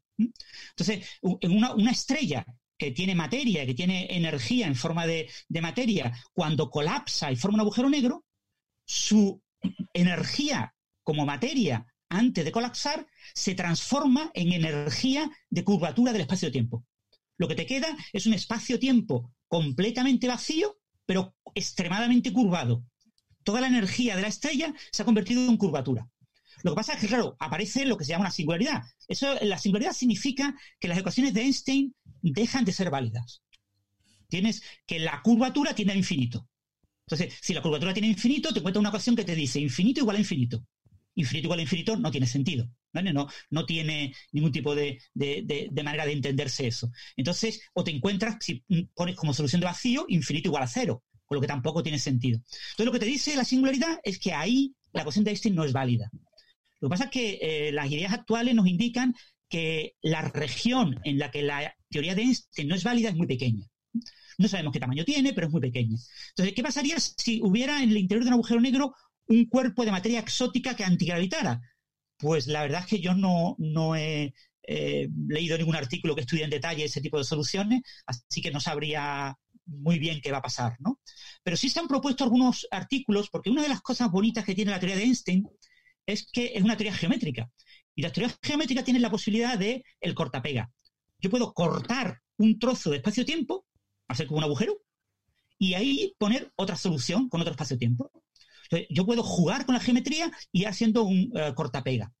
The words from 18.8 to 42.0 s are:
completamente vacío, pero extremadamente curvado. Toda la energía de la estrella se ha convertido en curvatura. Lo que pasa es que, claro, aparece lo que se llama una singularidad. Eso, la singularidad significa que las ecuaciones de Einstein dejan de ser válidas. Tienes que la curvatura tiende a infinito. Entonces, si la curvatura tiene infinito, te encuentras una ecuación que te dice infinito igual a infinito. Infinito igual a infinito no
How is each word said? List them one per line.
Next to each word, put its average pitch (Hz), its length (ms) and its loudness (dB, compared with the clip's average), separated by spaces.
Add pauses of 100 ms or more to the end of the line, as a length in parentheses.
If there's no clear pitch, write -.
completamente 233 800 2
vacío, 311 500 -2 (280)
pero 185 300 0 (200)
extremadamente 220 760 2
curvado. 175 540 2 (580)
Toda 220 180 0
la 262 60 2
energía 233 480 2
de 185 60 0
la 208 60 -2
estrella 294 460 -2 (180)
se - 100 -4
ha 202 40 -6
convertido 240 420 4
en 226 100 6
curvatura. 139 500 0 (540)
Lo - 100 0
que 156 40 -2
pasa 226 180 -2
es - 80 -6
que, 214 60 0
claro, 214 320 0
aparece 190 460 -2
lo 240 120 2
que 147 80 -6
se 139 60 -4
llama 180 140 0
una 180 60 -2
singularidad. 170 520 0 (240)
Eso, 277 340 -2
la 196 160 0
singularidad 220 360 2
significa 269 600 0 (240)
que 190 80 -4
las 175 100 0
ecuaciones 208 360 2
de 220 80 2
Einstein 269 540 0 (260)
dejan 220 420 0
de 185 80 2
ser 175 180 -2
válidas. 120 520 -4 (880)
Tienes 190 320 0 (240)
que 165 140 -4
la 156 240 -2
curvatura 254 520 4
tiende 202 180 0
a 196 40 0
infinito. 143 500 0 (580)
Entonces, 156 360 -4
si - 120 -2
la 151 80 -4
curvatura 156 320 0
tiene 214 140 0
infinito, 247 460 2
te 214 60 -2
encuentras 185 200 0
una 208 100 4
ecuación 220 260 2
que 214 100 2
te 170 100 -2
dice 143 240 0
infinito 180 400 2
igual 208 160 2
a 214 40 4
infinito. 123 460 -2 (500)
Infinito 143 320 0
igual 170 120 0
a 156 40 -2
infinito 170 340 0
no 156 120 0